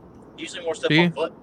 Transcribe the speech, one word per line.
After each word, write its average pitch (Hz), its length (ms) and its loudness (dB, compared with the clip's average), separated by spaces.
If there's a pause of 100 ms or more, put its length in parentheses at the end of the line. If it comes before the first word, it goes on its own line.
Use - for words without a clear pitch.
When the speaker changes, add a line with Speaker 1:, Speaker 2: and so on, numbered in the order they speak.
(380)
Speaker 1:
Usually 170 260 -12
more 160 120 -2
stuff 160 140 -2
Speaker 2:
Do 151 40 4
you? 165 120 8
Speaker 1:
on 170 60 0
foot. 165 200 -4 (100)